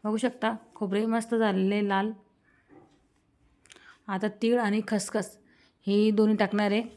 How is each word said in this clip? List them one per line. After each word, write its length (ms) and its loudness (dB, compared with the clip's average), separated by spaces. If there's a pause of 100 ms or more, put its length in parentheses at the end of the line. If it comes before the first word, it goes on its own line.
बघू 140 -2
शकता 380 -2 (200)
खोबरे 300 -2
मस्त 300 -2
झालेले 540 0
लाल. 220 0 (2000)
आता 200 -2
तीळ 320 0
आणि 280 0
खसखस 500 -4 (500)
हे 240 4
दोन्ही 240 4
टाकणार 360 0
आहे. 100 0 (160)